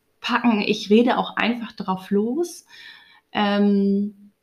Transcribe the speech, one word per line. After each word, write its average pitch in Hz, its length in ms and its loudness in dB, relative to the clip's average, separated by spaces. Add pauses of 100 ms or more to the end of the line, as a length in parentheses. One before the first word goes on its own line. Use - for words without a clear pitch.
(200)
packen. 233 420 0
Ich - 280 -4
rede 233 280 6
auch - 180 -4
einfach 233 360 -2
drauf - 380 -8
los. 247 560 -2 (680)
Ähm, 202 1000 0 (100)